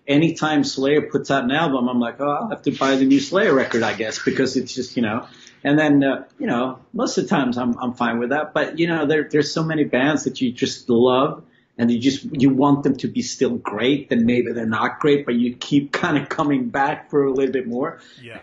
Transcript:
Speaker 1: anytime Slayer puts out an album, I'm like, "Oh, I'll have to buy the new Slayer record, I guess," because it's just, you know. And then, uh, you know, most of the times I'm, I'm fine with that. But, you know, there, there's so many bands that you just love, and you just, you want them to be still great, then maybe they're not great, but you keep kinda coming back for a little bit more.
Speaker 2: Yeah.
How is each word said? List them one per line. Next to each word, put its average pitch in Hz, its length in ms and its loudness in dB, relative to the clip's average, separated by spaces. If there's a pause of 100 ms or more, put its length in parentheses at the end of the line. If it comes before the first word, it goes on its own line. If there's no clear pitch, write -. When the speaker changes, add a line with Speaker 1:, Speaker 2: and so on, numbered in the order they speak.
Speaker 1:
anytime 151 560 2
Slayer 139 400 0
puts - 260 -4
out 139 140 0
an 123 80 -2
album, 135 380 0
I'm 123 100 0
like, 117 220 -4
"Oh, 143 80 -2
I'll 156 200 -4
have - 140 -8
to 143 80 0
buy 135 240 2
the 135 100 4
new 135 140 6
Slayer 180 340 2
record, 120 300 2
I 107 120 -2
guess," 110 280 -6
because 127 320 0
it's - 180 -2
just, - 220 -8
you 127 80 0
know. 110 240 -4 (360)
And 143 160 4
then, 147 240 4
uh, 135 220 0 (140)
you 269 80 -6
know, 131 320 -2 (140)
most 240 240 -2
of 190 80 0
the - 40 -10
times 127 280 0
I'm, 120 220 -2
I'm 120 160 -4
fine 117 240 -2
with 120 100 -2
that. 151 240 -2
But, 156 260 -2
you 170 80 2
know, 165 200 0
there, 151 220 0
there's 147 220 2
so 165 120 -2
many 156 200 0
bands 135 420 2
that - 160 -4
you 127 100 0
just - 380 -4
love, 127 540 2 (340)
and 120 120 2
you 120 100 2
just, 135 240 0 (160)
you 131 120 6
want 143 320 4
them 135 140 2
to - 100 -4
be 117 160 -4
still 120 340 -2
great, 123 520 -2
then 117 180 2
maybe 120 260 0
they're 113 140 -4
not 113 320 -2
great, 143 260 2
but 123 100 -2
you 120 200 0
keep 143 360 -2
kinda 147 360 -2
coming 143 420 -2
back 143 400 -2
for 143 160 2
a 135 80 0
little 131 180 0
bit 127 160 -4
more. 127 320 -6 (220)
Speaker 2:
Yeah. 117 220 -18